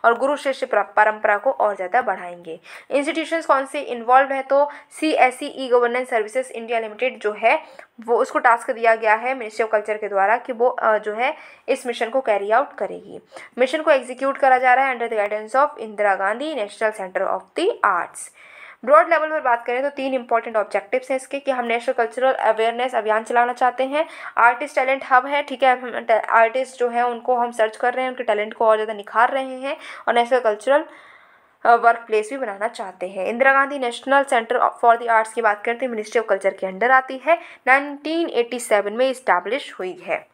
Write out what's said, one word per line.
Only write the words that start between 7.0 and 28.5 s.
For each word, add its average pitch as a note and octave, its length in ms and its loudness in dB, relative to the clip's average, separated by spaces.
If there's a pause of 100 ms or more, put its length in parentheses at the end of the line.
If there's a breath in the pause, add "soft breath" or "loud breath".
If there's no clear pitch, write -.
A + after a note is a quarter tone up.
जो G#3 120 -2
है A3+ 540 0 (140)
वो A3+ 160 0
उसको - 220 0
टास्क A#3 320 2
दिया A3+ 240 2
गया A3 200 2
है B3 220 -2
Ministry A3 240 -10
of A3 140 0
Culture G#3+ 260 -2
के G#3 80 -6
द्वारा G3+ 280 2
कि B3 160 -10
वो, A#3 160 2
अ, A3 300 0
जो G#3+ 140 -6
है B3+ 240 -4 (320 loud breath)
इस C4 180 -2
मिशन A#3 240 -4
को C4+ 100 0
कैरी G#3 300 -2
आउट C4 280 2
करेगी। F3+ 420 -10 (380 loud breath)
मिशन C#4+ 240 0
को D#4+ 80 2
एग्जीक्यूट C4+ 480 0
करा C4 200 4
जा B3+ 160 4
रहा C4 100 2
है B3+ 140 -2
under A#3 140 -4
the G#3 140 0
guidance G#3+ 300 -6
of D4 220 2
इंदिरा G#3 360 0
गांधी A3+ 400 -2
National G#3+ 460 -4
Center F#3 220 -6
of F#3 180 -2 (180)
the E4+ 80 0 (200)
Arts। - 460 -4 (520 loud breath)
ब्रॉड D#4 260 6
लेवल D#4 200 2
पर D#4 100 -2
बात A#3+ 260 0
करें B3 160 -2
तो C#4+ 80 -2
तीन C4+ 240 -6
इंपॉर्टेंट A#3 420 -4
ऑब्जेक्टिव्स G#3+ 540 -4
हैं C4 60 0
इसके C4+ 220 -8
कि C#4 120 -4
हम B3 140 -2
नेशनल A#3 280 -2
कल्चरल B3 400 0
अवेयरनेस A#3 600 0
अभियान A3 300 0
चलाना A#3+ 280 2
चाहते B3 320 0
हैं, D4 220 -2 (320 loud breath)
आर्टिस्ट C#4 360 2
टैलेंट C4+ 360 0
हब C4 160 4
है, C#4+ 160 -2
ठीक C4+ 200 -4
है, B3+ 180 4
हम A#3+ 200 -8
ट-, A#3 100 -6
आर्टिस्ट A3+ 680 2
जो A#3+ 100 0
है A#3+ 180 0
उनको A#3+ 280 -2
हम A#3+ 160 0
सर्च A3 260 -2
कर B3 180 -2
रहे B3+ 100 -4
हैं, B3+ 60 -4
उनके B3+ 140 -10
टैलेंट G#3+ 300 -2